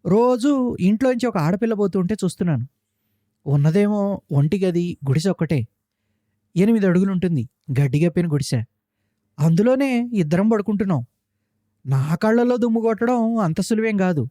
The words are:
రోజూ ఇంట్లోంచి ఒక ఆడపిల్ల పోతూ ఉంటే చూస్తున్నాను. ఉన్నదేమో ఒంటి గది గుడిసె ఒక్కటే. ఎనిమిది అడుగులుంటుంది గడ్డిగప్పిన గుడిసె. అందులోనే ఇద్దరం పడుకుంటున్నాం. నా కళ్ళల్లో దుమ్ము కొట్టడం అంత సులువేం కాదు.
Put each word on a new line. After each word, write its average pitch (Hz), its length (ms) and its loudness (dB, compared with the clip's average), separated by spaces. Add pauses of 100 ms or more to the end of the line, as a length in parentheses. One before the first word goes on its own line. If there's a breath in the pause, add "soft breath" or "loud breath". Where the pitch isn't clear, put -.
రోజూ 247 720 2
ఇంట్లోంచి 233 460 2
ఒక 226 100 -2
ఆడపిల్ల 190 380 0
పోతూ 202 260 0
ఉంటే 175 140 -2 (100)
చూస్తున్నాను. 160 420 -2 (800)
ఉన్నదేమో 196 760 0 (100)
ఒంటి 156 320 0
గది 175 340 -2 (100)
గుడిసె 160 220 0
ఒక్కటే. 147 360 -2 (880)
ఎనిమిది 202 300 2
అడుగులుంటుంది 180 640 0 (320)
గడ్డిగప్పిన 160 520 0
గుడిసె. 135 300 -2 (760)
అందులోనే 240 760 2
ఇద్దరం 180 340 0
పడుకుంటున్నాం. 202 560 0 (840)
నా 135 280 -2
కళ్ళల్లో 233 420 0
దుమ్ము 226 240 0
కొట్టడం 226 560 -2
అంత 185 240 -2
సులువేం 220 360 -2
కాదు. 180 340 0